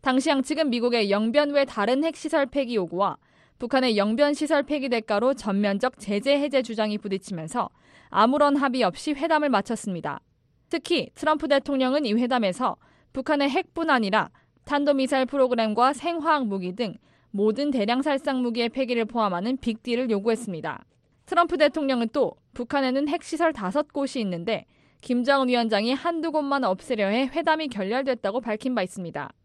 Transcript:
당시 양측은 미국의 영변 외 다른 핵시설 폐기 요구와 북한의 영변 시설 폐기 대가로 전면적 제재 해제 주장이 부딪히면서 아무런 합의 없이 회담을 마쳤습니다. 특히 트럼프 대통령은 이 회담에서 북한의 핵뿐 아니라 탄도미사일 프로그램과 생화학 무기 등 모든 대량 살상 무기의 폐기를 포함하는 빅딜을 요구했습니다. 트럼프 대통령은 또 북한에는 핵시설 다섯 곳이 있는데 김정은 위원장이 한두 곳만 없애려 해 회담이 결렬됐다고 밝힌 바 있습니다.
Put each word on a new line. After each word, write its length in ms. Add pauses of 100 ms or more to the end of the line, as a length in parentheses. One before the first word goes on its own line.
당시 280
양측은 400
미국의 400
영변 400
외 140
다른 400
핵시설 420
폐기 300
요구와 400 (420)
북한의 380
영변 380
시설 280
폐기 260
대가로 460
전면적 640
제재 400
해제 240
주장이 360
부딪히면서 720 (400)
아무런 460
합의 300
없이 300
회담을 340
마쳤습니다. 720 (480)
특히 480
트럼프 320
대통령은 580
이 60
회담에서 640 (380)
북한의 340
핵뿐 420
아니라 380 (360)
탄도미사일 600
프로그램과 680
생화학 560
무기 260
등 220 (340)
모든 400
대량 320
살상 400
무기의 280
폐기를 340
포함하는 520
빅딜을 540
요구했습니다. 760 (400)
트럼프 320
대통령은 560
또 220 (200)
북한에는 520
핵시설 460
다섯 400
곳이 260
있는데 480 (340)
김정은 460
위원장이 480
한두 380
곳만 320
없애려 420
해 260
회담이 360
결렬됐다고 720
밝힌 340
바 80
있습니다. 500 (120)